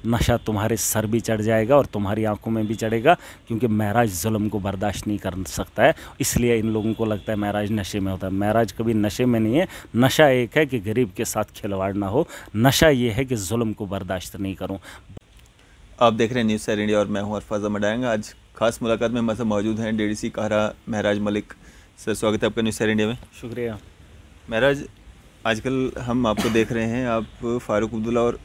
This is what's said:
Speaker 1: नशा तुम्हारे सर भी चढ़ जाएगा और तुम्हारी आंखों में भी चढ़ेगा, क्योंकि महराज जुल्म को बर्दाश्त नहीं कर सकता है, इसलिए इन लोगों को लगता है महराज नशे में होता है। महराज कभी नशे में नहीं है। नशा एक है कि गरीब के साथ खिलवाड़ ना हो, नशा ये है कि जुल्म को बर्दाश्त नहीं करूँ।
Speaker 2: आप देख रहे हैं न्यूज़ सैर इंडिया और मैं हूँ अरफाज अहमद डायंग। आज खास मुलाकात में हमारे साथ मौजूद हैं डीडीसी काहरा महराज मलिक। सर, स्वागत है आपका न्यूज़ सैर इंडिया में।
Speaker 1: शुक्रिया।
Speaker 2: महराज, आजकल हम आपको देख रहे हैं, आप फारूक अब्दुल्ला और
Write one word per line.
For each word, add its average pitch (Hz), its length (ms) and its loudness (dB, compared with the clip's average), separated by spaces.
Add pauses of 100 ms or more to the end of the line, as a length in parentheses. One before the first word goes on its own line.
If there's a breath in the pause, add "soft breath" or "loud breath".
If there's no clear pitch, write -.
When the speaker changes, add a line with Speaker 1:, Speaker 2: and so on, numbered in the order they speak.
Speaker 1:
नशा 117 300 4
तुम्हारे 110 400 0
सर - 280 0
भी 110 140 0
चढ़ 110 220 -2
जाएगा 110 360 4
और 131 80 6
तुम्हारी 104 400 -2
आंखों 107 260 -2
में 113 160 0
भी 110 80 -2
चढ़ेगा, 113 380 2 (340 loud breath)
क्योंकि 117 220 -2
महराज 107 440 2
जुल्म 107 360 0
को 104 100 -4
बर्दाश्त 98 480 -4
नहीं 104 100 -2
कर 95 280 -6
सकता - 380 -2
है, 151 100 6 (280 loud breath)
इसलिए 120 360 2
इन 110 160 0
लोगों 110 200 0
को 113 120 -2
लगता 107 260 -2
है 107 80 -2
महराज 104 320 -2
नशे 107 280 -2
में 95 120 -2
होता 92 160 -6
है। 92 60 -2
महराज 107 380 2
कभी 117 240 -2
नशे 104 300 0
में 120 140 2
नहीं 110 160 2
है। 180 120 2 (280 loud breath)
नशा 131 360 6
एक 123 260 2
है 156 80 6
कि 131 160 -4
गरीब 110 360 0
के 113 80 -2
साथ - 300 -6
खिलवाड़ 98 380 -4
ना 101 140 -2
हो, 127 200 0 (300 loud breath)
नशा 131 320 6
ये 123 220 2
है 117 140 -2
कि 127 120 -4
जुल्म 107 360 -2
को 107 140 -8
बर्दाश्त 92 480 -6
नहीं 95 200 -6
करूँ। 95 240 -8 (1200 loud breath)
Speaker 2:
आप 117 140 6
देख 113 180 0
रहे 123 100 0
हैं 110 60 2
न्यूज़ 107 140 0
सैर 107 180 -2
इंडिया 107 200 2
और 101 80 2
मैं 101 140 -4
हूँ 104 140 -4
अरफाज 104 280 -6
अहमद 104 180 -2
डायंग। 113 240 0
आज 110 280 -2 (220)
खास 113 260 0
मुलाकात 113 300 0
में 123 80 -2
हमारे 113 180 0
साथ 120 100 -4
मौजूद 107 320 0
हैं 113 180 -2
डीडीसी 107 340 -2
काहरा 107 420 0 (160)
महराज 104 320 0
मलिक। 104 320 -4 (440 loud breath)
सर, - 160 -6
स्वागत 107 300 0
है 113 60 2
आपका 110 120 -2
न्यूज़ 110 140 -2
सैर 107 140 0
इंडिया 107 180 2
में। 117 100 -4 (240)
Speaker 1:
शुक्रिया। 113 360 -8 (720)
Speaker 2:
महराज, 135 380 2 (580)
आजकल 127 540 0
हम 123 280 0
आपको 107 220 2
देख 110 220 2
रहे 113 140 0
हैं, 123 220 -2
आप 117 520 -4
फारूक 110 340 0
अब्दुल्ला 117 280 0
और 120 240 2